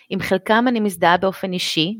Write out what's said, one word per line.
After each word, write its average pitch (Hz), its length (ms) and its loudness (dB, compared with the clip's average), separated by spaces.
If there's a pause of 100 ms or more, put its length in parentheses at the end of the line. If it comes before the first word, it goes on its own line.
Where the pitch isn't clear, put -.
(100)
עם 185 100 -4
חלקם 214 480 0
אני 233 120 0
מזדהה 180 360 2
באופן 190 360 -2
אישי, 180 460 -2